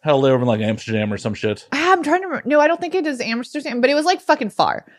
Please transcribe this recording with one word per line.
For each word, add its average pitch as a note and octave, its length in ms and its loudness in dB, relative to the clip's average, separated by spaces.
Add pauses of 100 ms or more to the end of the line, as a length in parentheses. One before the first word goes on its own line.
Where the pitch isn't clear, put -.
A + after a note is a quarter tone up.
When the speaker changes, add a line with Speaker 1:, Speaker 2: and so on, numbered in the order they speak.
Speaker 1:
had D3+ 120 2
a C#3 40 4
layover C3+ 240 4
in, B2 60 0
like, A2 140 2
Amsterdam G#2+ 500 -2
or G2+ 60 -4
some G#2+ 160 -4
shit. G#2+ 400 -4
Speaker 2:
I'm E4+ 300 2
trying D#4 180 0
to F#4+ 60 -8
remember. D4 200 -6
No, D4 140 4
I D4+ 60 6
don't E4+ 120 0
think E4+ 160 -6
it F#4 100 -2
is C#4 140 -4
Amsterdam, B3 600 -6
but B3+ 80 4
it C#4+ 60 2
was, D4+ 100 0
like, F#4+ 160 0
fucking D4+ 300 0
far. - 340 -2 (140)